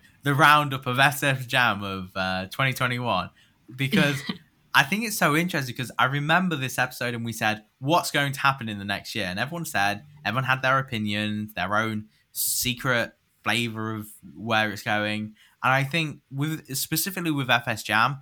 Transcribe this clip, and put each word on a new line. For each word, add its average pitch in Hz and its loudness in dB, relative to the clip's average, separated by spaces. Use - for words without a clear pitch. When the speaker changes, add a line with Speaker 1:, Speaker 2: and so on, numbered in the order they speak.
Speaker 1:
the 143 0
roundup 147 6
of 123 0
S 139 4
F 131 0
Jam 113 2
of, 95 -6
uh, 92 -2
twenty 131 0
twenty-one, 120 -2
because 139 2
Speaker 2:
<laughs> - -10
Speaker 1:
I 135 6
think 208 -4
it's 214 -4
so 151 4
interesting, 156 0
'cause 120 -6
I 120 4
remember 147 2
this 131 -4
episode 123 -2
and 117 -6
we 117 -4
said, 107 0
"What's 165 2
going 139 0
to 135 -8
happen 135 2
in 104 -6
the 101 -8
next 101 -6
year?" 101 -2
And 92 -4
everyone 160 -4
said, 101 0
everyone 123 0
had 127 0
their 131 4
opinions, 107 -4
their 92 -2
own 110 0
secret - -2
flavor 110 -2
of 107 -8
where 107 0
it's 98 -10
going. 107 -2
And 127 4
I 135 4
think 151 -2
with, 143 -4
specifically 175 -2
with 135 0
F 120 2
S 110 -4
Jam, 117 2